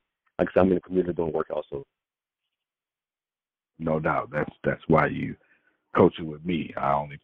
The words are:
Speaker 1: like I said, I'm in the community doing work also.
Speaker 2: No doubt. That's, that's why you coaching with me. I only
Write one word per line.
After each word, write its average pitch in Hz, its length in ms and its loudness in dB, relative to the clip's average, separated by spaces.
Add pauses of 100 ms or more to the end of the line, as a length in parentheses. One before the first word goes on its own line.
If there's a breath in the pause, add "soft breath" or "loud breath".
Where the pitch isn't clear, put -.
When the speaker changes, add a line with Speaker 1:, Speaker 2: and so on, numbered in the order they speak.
(380)
Speaker 1:
like 90 100 0
I - 40 -12
said, 92 80 4
I'm 95 80 6
in 95 60 4
the 87 80 0
community 90 320 -2
doing 82 180 -2
work 78 180 -2
also. 76 360 -8 (1900)
Speaker 2:
No 80 200 -2
doubt. 73 320 -2
That's, 76 220 -6 (120)
that's 69 240 -2
why 76 180 6
you 69 280 -6 (600)
coaching 87 300 4
with 76 180 -12
me. 82 320 -4
I 69 160 0
only 71 300 -4